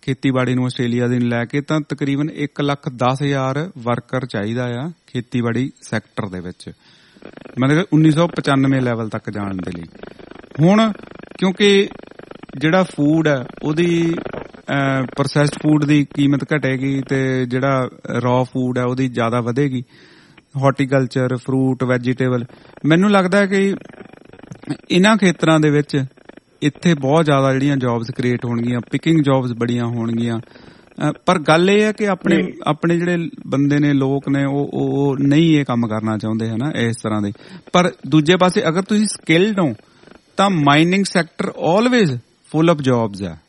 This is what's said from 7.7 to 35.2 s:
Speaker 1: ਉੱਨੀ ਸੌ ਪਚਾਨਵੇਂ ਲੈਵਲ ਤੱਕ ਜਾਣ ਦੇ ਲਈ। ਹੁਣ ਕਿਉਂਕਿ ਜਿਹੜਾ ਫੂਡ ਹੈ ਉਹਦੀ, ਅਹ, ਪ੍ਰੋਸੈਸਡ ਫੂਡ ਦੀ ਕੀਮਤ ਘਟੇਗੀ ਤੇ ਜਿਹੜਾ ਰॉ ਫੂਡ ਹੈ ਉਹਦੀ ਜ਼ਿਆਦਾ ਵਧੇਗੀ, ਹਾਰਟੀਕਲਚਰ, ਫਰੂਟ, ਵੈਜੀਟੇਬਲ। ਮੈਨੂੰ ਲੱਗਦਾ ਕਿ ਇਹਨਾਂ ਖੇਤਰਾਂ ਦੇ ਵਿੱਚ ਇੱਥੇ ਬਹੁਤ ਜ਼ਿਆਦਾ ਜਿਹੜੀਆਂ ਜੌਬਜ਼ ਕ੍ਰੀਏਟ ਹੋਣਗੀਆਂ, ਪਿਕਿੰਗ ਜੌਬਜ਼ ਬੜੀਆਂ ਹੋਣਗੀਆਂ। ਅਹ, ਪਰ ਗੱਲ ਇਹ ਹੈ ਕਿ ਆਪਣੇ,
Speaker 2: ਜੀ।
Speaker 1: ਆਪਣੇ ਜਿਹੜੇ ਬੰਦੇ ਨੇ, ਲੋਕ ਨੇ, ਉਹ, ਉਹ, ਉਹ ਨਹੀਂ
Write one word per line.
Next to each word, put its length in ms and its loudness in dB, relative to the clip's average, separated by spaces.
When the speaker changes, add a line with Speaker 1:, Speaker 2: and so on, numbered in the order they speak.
Speaker 1:
ਉੱਨੀ 180 6
ਸੌ 160 2
ਪਚਾਨਵੇਂ 540 0
ਲੈਵਲ 280 -2
ਤੱਕ 220 -8
ਜਾਣ 240 -6
ਦੇ 220 -6
ਲਈ। 80 -12
ਹੁਣ 320 4
ਕਿਉਂਕਿ 500 4
ਜਿਹੜਾ 240 2
ਫੂਡ 460 2
ਹੈ 180 0
ਉਹਦੀ, 520 0
ਅਹ, 640 -4
ਪ੍ਰੋਸੈਸਡ 560 0
ਫੂਡ 220 4
ਦੀ 300 4
ਕੀਮਤ 300 2
ਘਟੇਗੀ 540 -2
ਤੇ 380 0
ਜਿਹੜਾ 420 -2
ਰॉ 220 2
ਫੂਡ 340 -4
ਹੈ 60 0
ਉਹਦੀ 240 -2
ਜ਼ਿਆਦਾ 320 -2
ਵਧੇਗੀ, 440 -2
ਹਾਰਟੀਕਲਚਰ, 720 0
ਫਰੂਟ, 480 -2
ਵੈਜੀਟੇਬਲ। 600 -2
ਮੈਨੂੰ 260 4
ਲੱਗਦਾ 360 2
ਕਿ 280 0
ਇਹਨਾਂ 260 4
ਖੇਤਰਾਂ 440 2
ਦੇ 100 2
ਵਿੱਚ 340 0
ਇੱਥੇ 320 0
ਬਹੁਤ 300 2
ਜ਼ਿਆਦਾ 280 2
ਜਿਹੜੀਆਂ 240 0
ਜੌਬਜ਼ 340 -2
ਕ੍ਰੀਏਟ 340 -2
ਹੋਣਗੀਆਂ, 360 -2
ਪਿਕਿੰਗ 300 2
ਜੌਬਜ਼ 340 2
ਬੜੀਆਂ 300 -2
ਹੋਣਗੀਆਂ। 540 -2
ਅਹ, 760 -8
ਪਰ 120 2
ਗੱਲ 320 4
ਇਹ 120 4
ਹੈ 100 0
ਕਿ 160 -4
ਆਪਣੇ, 340 0
Speaker 2:
ਜੀ। 100 -6
Speaker 1:
ਆਪਣੇ 320 0
ਜਿਹੜੇ 300 -2
ਬੰਦੇ 320 2
ਨੇ, 140 2
ਲੋਕ 360 0
ਨੇ, 160 0
ਉਹ, 280 -2
ਉਹ, 200 -2
ਉਹ 240 0
ਨਹੀਂ 420 4